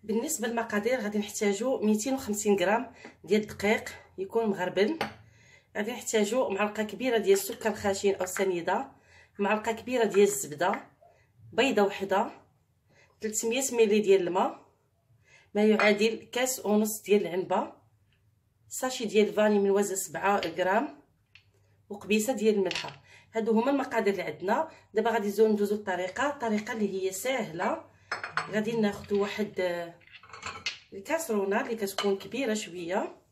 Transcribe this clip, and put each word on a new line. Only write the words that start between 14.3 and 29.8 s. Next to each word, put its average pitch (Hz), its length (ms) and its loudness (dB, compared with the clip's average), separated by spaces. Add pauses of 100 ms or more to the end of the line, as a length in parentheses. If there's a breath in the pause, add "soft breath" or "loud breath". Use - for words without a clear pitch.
ما 208 100 4
يعادل 214 680 4
كاس 254 340 -2
ونص 214 360 2
ديال 190 240 4
العنبه، 185 460 -2 (960)
ساشي 254 360 -6
ديال 202 280 4
فاني 214 260 4
من 196 120 4
وزن 190 260 2
سبعة 175 440 0
غرام، 185 640 -2 (840)
وقبيصه 214 440 0
ديال 208 220 2
الملحه. - 480 -4 (320 loud breath)
هادو 220 260 0
هما 269 100 0
المقادير 226 420 0
اللي 180 100 -4
عندنا. 202 480 -2 (240 loud breath)
دابا 220 160 2
غادي 208 220 0
نزو-، 208 80 0
ندوزو 208 340 4
الطريقه، 185 540 -4
الطريقه 233 440 -4
اللي 190 300 -2
هي 190 100 -2
ساهله. 226 720 -4 (680 soft breath)
غادي 214 220 -2
ناخدو 202 500 0
واحد، 202 380 -4
آه، 175 340 -4 (1000)